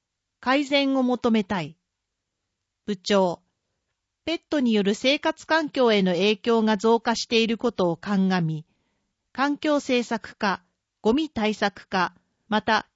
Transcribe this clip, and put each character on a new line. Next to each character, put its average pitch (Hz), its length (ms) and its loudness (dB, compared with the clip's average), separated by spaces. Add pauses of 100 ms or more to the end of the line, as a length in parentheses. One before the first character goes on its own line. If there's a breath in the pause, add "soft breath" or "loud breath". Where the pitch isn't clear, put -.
(400)
改 277 240 0
善 277 320 0
を 262 80 0
求 247 260 0
め 220 140 2
た 196 160 -6
い。 156 160 -10 (1080)
部 202 120 -6
長、 190 440 0 (840)
ペ 320 100 -4
ッ 339 60 -6 (100)
ト 311 80 0
に 240 140 2
よ 208 100 2
る 196 120 0
生 269 260 0
活 - 260 -4
環 311 240 0
境 247 220 2
へ 202 100 4
の 185 100 2
影 196 260 2
響 226 240 0
が 214 140 2
増 226 220 2
加 226 160 -2
し - 140 -8
て 233 140 2
い 226 40 2
る 226 100 -2
こ 240 140 -2
と 180 220 0
を 156 40 -4
鑑 190 480 0
み、 156 220 -6 (640)
環 285 240 -2
境 294 200 0
政 247 300 -2
策 - 300 -8
課、 190 280 -4 (360)
ゴ 220 120 2
ミ 302 180 -2
対 214 240 -2
策 - 320 -4
課、 180 260 -2 (360)
ま 214 140 -2
た 220 340 0